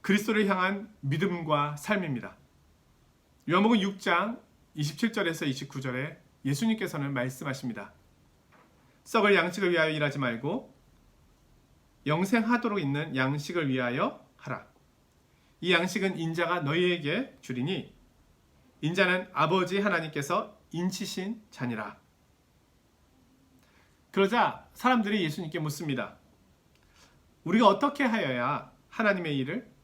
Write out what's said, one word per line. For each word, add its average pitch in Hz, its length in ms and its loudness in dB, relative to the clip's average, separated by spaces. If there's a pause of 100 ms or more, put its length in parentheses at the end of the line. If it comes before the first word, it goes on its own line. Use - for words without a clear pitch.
그리스도를 208 460 2
향한 196 520 0
믿음과 151 800 -2
삶입니다. 147 580 -4 (1120)
요한복음 208 300 6
육 196 200 -2
장 196 420 0 (340)
이십칠 151 380 -2
절에서 170 320 -2
이십구 139 360 -6
절에 131 400 -6 (220)
예수님께서는 151 720 -2
말씀하십니다. 127 800 -6 (1120)
"썩을 202 300 4
양식을 180 360 2
위하여 160 180 4
일하지 147 300 -2
말고 135 560 -4 (1300)
영생하도록 208 760 2
있는 147 360 -2
양식을 143 540 0
위하여 131 560 -2 (120)
하라. - 300 -10 (920)
이 180 120 2
양식은 180 440 0
인자가 165 440 0
너희에게 170 800 0
주리니 131 520 -4 (880)
인자는 180 520 0
아버지 180 460 2
하나님께서 175 800 -2 (120)
인치신 185 800 -4
자니라." 110 480 -6 (2000)
그러자 196 640 2
사람들이 214 500 2
예수님께 160 360 -4
묻습니다. 147 580 -4 (1300)
"우리가 214 240 6
어떻게 277 360 4
하여야 143 680 -2 (180)
하나님의 180 480 0
일을 151 340 -4 (120)